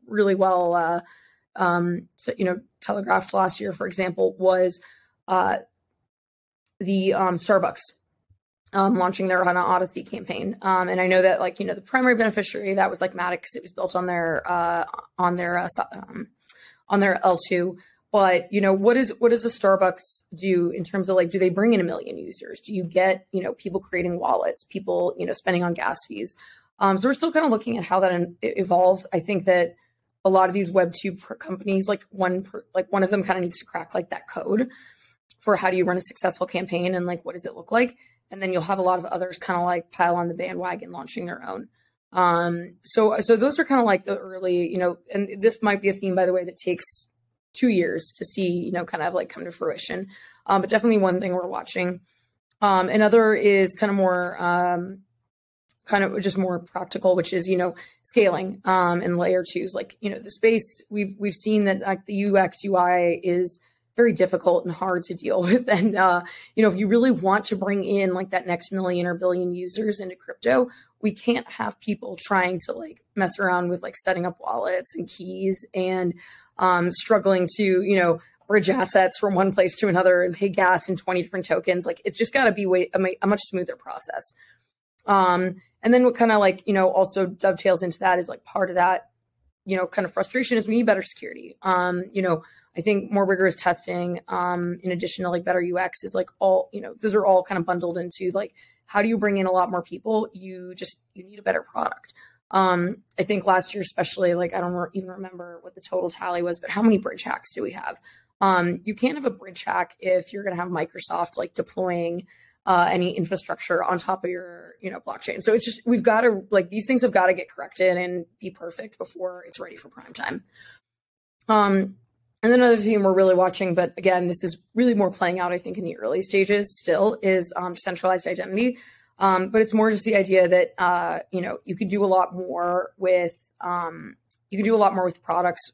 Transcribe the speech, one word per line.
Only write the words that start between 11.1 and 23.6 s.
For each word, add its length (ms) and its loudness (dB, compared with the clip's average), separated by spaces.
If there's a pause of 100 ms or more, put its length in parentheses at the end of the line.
that, 200 4
like, 200 -4
you 60 -6
know, 80 -4
the 80 -16
primary 320 2
beneficiary, 580 -2
that 160 2
was, 140 -6
like, 100 -4
Matic, 300 -6
'cause 120 -14
it 80 -12
was 100 -20
built 220 -6
on 120 -2
their, 440 -2
uh, 360 0 (320)
on 180 2
their, 220 -2
uh, 100 -4
so-, 240 -4
um, 360 -14 (600)
on 120 2
their 220 2
L 140 4 (120)
two. 280 -2 (360)
But, 400 4
you 80 2
know, 120 4
what 240 4
is, 220 0
what 120 4
does 120 2
the 60 -2
Starbucks 760 2 (100)
do 380 0
in 140 -6
terms 240 -4
of, 80 2
like, 140 4
do 100 -2
they 80 4
bring 240 2
in 80 4
a 20 0
million 340 -6
users? 440 -16
Do 120 -14
you 120 -4
get, 480 0
you 100 -4
know, 120 -6
people 260 -8